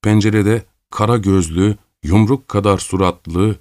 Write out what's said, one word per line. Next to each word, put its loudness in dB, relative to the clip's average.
Pencerede 0
kara 0
gözlü, 0
yumruk 0
kadar 0
suratlı -2